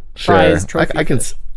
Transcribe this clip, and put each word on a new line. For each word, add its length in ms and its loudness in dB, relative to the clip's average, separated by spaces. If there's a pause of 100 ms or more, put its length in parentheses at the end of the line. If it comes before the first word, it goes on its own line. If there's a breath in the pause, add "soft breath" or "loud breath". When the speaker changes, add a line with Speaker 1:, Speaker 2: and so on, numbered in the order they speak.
(140)
Speaker 1:
Sure. 220 0
Speaker 2:
prize 280 4
Speaker 1:
I, 20 -8
Speaker 2:
trophy 320 -2
Speaker 1:
I 60 0
can 140 2
Speaker 2:
fish. 140 -4
Speaker 1:
s-, 20 -4 (220)